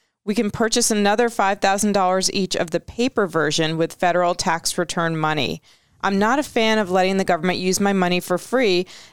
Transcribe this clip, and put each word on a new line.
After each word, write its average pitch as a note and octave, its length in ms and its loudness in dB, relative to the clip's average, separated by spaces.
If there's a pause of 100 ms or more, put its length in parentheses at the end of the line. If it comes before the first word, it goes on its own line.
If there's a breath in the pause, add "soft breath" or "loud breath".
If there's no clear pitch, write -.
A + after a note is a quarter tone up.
(240 soft breath)
We G3 100 -4
can G#3 160 0
purchase A#3 400 0
another G#3+ 380 2
five G3+ 320 0
thousand G3+ 320 2
dollars F#3+ 400 2
each F#3 240 -2
of F3 140 -2
the E3+ 100 -2
paper A#3 460 -2
version D#3+ 500 0
with D#3+ 160 -2
federal F3 420 2
tax - 440 -2
return E3 400 -2
money. D#3 420 -2 (420 soft breath)
I'm G3 160 0
not A3+ 200 2
a D4 40 -2
fan A3 360 0
of F#3+ 120 -2
letting F#3+ 280 2
the F#3+ 60 0
government F3 340 0
use F3+ 200 0
my G3+ 140 2
money F3+ 280 0
for F3 180 -2
free, G3 480 0 (260 loud breath)